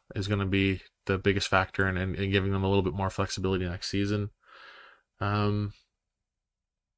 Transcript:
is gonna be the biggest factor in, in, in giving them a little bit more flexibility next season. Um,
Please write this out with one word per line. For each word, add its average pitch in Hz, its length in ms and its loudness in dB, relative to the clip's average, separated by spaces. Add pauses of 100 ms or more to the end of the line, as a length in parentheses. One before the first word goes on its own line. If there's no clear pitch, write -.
(160)
is 98 120 -4
gonna 101 180 0
be 98 360 2 (240)
the 98 120 0
biggest 98 300 0
factor 95 400 2
in, 92 100 0
in, 92 160 -2
in 98 180 -2
giving 98 200 2
them 95 120 0
a 95 40 2
little 98 160 4
bit 85 100 0
more 95 160 -2
flexibility 95 580 -2
next 87 220 -6
season. 101 400 -2 (920)
Um, 104 540 0 (1200)